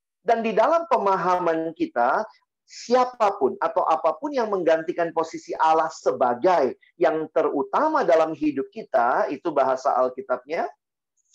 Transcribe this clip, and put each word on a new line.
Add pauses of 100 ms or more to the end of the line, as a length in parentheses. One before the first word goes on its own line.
(240)
Dan
di
dalam
pemahaman
kita, (400)
siapapun
atau
apapun
yang
menggantikan
posisi
Allah
sebagai (160)
yang
terutama
dalam
hidup
kita,
itu
bahasa
Alkitabnya (720)